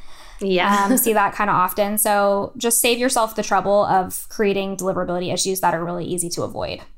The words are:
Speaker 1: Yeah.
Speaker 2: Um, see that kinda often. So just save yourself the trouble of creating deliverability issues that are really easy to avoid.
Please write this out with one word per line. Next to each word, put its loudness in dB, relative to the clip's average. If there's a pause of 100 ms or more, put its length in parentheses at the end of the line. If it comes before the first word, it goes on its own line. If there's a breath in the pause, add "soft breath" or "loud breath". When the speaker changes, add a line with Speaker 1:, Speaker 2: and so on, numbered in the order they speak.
(400 loud breath)
Speaker 1:
Yeah. 2
Speaker 2:
Um, 2
see 2
that 2
kinda 0
often. 0
So 2
just 0
save 2
yourself 0
the -2
trouble 2
of 0
creating -2
deliverability -2
issues -2
that 2
are -2
really -6
easy -6
to -4
avoid. -6 (180)